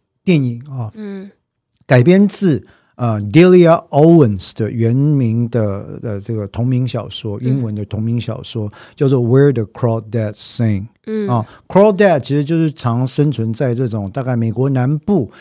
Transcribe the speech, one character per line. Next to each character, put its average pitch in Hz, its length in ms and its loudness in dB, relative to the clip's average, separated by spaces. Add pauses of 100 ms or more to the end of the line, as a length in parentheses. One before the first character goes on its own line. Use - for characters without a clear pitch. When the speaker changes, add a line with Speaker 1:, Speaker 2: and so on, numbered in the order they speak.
(240)
Speaker 1:
电 165 180 2
影 120 260 -4
啊。 123 260 -10
Speaker 2:
嗯。 202 360 -14 (560)
Speaker 1:
改 127 160 6
编 185 240 6
自， 185 400 -2 (300)
呃， 113 240 -2
Delia 165 720 6
Owens 143 640 4
的 107 140 -4
原 113 240 0
名 127 560 0
的， 107 520 -4
呃， 104 180 -8
这 113 140 -8
个 104 140 -6
同 123 180 -4
名 127 220 0
小 113 200 -8
说， 104 320 -10
Speaker 2:
嗯。 123 60 -6
Speaker 1:
英 131 160 -2
文 107 120 -6
的 104 100 -8
同 107 180 -8
名 117 180 -2
小 110 220 -8
说， 104 300 -8 (240)
叫 143 100 -2
做 131 140 2
Where 135 320 4
the 113 140 -2
Crawdads 113 680 -6
Sing。 107 520 -4 (200)
Speaker 2:
嗯。 214 220 -6
Speaker 1:
啊， 117 180 -2 (220)
crawdad 196 520 4
其 135 140 -4
实 147 80 0
就 156 140 -2
是 160 160 0
常 123 340 -2
生 147 240 0
存 113 220 -4
在 123 200 -2
这 127 140 -2
种 104 240 -6
大 135 120 -6
概 123 120 -4
美 113 160 -2
国 131 200 -2
南 135 280 0
部， 165 320 -2 (100)